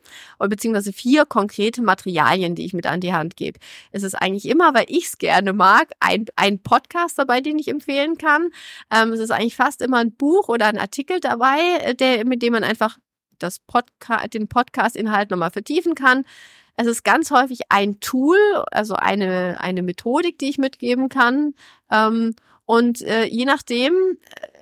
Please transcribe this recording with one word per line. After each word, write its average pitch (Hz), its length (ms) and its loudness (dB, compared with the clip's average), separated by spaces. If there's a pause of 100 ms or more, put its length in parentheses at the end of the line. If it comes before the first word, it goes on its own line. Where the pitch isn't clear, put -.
(380)
und 202 120 -2
beziehungsweise 208 440 -2
vier 285 320 4
konkrete 214 560 -2
Materialien, 175 760 2
die 165 100 -8
ich 180 80 -8
mit 170 120 -6
an 185 160 -2
die 180 120 -2
Hand 165 220 -4
gebe. - 240 -10 (320)
Es 202 120 -8
ist 190 120 -6
eigentlich 196 320 -4
immer, 320 260 4
weil 226 140 2
ich's - 300 -4
gerne 185 340 0
mag, 202 480 4
ein, 185 260 -2 (120)
ein 202 220 2
Podcast - 580 0
dabei, 254 240 0
den 302 180 -4
ich 302 80 -6
empfehlen 294 500 -4
kann. 320 340 0 (380)
Ähm, 226 220 2
es 226 80 -4
ist 220 120 -4
eigentlich 233 260 -2
fast 277 240 0
immer 254 160 0
ein 233 160 0
Buch 330 340 2
oder 233 200 2
ein 214 100 0
Artikel 285 420 -4
dabei, 262 380 2 (240)
äh, - 140 -2
der, 254 300 0
mit 247 160 0
dem 240 120 2
man 220 100 0
einfach 220 340 -2 (440)
das 175 180 -8
Podca-, - 680 -4
den 214 200 -6
Podcast-Inhalt 214 840 -2
nochmal 175 200 -2
vertiefen 311 440 -4
kann. 262 300 2 (500)
Es 233 120 0
ist 233 160 -2
ganz 262 280 2
häufig 254 380 2
ein 202 300 0
Tool, 277 380 2 (340)
also 214 240 -2
eine, 185 640 -2
eine 185 220 -4
Methodik, 254 580 -2
die 269 100 -4
ich 285 80 -6
mitgeben 262 520 -2
kann. 269 440 0 (380)
Ähm, 220 440 0 (300)
und, 233 360 2
äh, 220 240 -2
je 233 200 -4
nachdem, 269 480 0 (680)